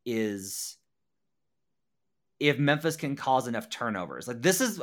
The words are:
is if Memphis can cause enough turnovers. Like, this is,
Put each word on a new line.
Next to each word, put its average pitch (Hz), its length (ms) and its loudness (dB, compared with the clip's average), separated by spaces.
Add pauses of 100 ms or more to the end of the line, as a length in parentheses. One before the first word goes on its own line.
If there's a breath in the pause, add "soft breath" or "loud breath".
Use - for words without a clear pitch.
is 104 720 -4 (1600)
if 143 200 4
Memphis 151 380 2
can 139 200 -4
cause 131 320 2
enough 113 220 -4
turnovers. 92 580 -6
Like, 117 140 -8
this 180 180 4
is, 226 220 -2